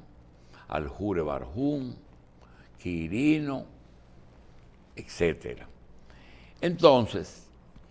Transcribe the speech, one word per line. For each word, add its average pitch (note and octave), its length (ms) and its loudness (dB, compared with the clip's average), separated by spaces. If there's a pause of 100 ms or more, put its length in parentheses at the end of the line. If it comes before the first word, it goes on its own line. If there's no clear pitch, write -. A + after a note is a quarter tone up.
(680)
Aljure D#2+ 540 -2
Barjún, A2+ 720 -4 (840)
Quirino, C3 880 0 (1300)
etcétera. - 720 -4 (920)
Entonces, C3+ 880 4 (420)